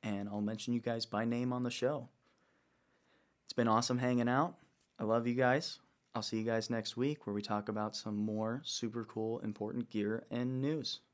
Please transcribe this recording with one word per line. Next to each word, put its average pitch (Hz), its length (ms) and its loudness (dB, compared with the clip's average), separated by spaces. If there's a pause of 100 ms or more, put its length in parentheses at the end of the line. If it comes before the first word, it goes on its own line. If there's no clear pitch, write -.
and 101 260 -2
I'll 104 120 -2
mention 110 340 -2
you 117 60 0
guys 117 260 -2
by 107 180 0
name 120 260 0
on 123 120 -2
the 123 80 0
show. 123 380 0 (1400)
It's - 80 -14
been 117 140 4
awesome 120 300 4
hanging 123 320 2
out. 151 300 2 (400)
I 117 60 -2
love 117 200 4
you 120 80 2
guys. 127 460 2 (340)
I'll 113 80 -2
see 110 160 -2
you 110 60 0
guys 113 260 0
next 113 260 -2
week 143 300 0
where 104 80 -4
we 104 80 0
talk 104 280 -2
about 107 260 -2
some 107 200 -6
more 110 480 -2
super 117 400 -4
cool, 110 360 -4
important 117 500 -4
gear 107 400 -2
and 127 320 -2
news. 147 380 -2 (140)